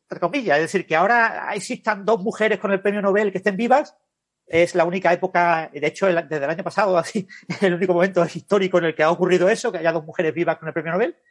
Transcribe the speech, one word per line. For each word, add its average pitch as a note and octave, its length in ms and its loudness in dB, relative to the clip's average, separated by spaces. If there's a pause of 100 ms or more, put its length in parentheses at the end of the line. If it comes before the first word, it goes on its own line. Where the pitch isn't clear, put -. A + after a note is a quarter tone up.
entre - 180 -14
comillas, F3+ 380 0
es D#3+ 60 0
decir, E3+ 220 -4
que D#3 100 0
ahora A3+ 580 0
existan G#3 500 -6
dos G#3 180 0
mujeres G#3+ 360 -2
con G3+ 140 -4
el F#3+ 80 0
premio G#3 200 -2
Nobel G3+ 320 0
que G#3 60 -4
estén F#3+ 180 0
vivas, B3 400 2 (500)
es E3+ 280 2
la E3+ 100 4
única F3+ 260 0
época, F3 640 0
de D3 140 -4
hecho, - 200 -2
el, F3+ 100 2 (120)
desde D3 160 -4
el C#3+ 60 0
año E3 120 -6
pasado, F#3+ 360 0
<laughs> - 0 -
así, F3+ 280 -2 (220)
es - 140 -8
el F3+ 120 4
único F3+ 200 0
momento F3+ 300 2
histórico F#3 540 0
en E3+ 60 0
el D#3+ 100 -2
que D#3 80 0
ha D#3 80 4
ocurrido F3 380 2
eso, A3+ 240 -2
que F3+ 60 -6
haya E3 140 0
dos D#3+ 120 -4
mujeres D#3 300 -4
vivas E3 240 -2
con D#3+ 100 -12
el D3+ 60 -6
premio D#3+ 180 -6
Nobel, A#3 240 -2 (140)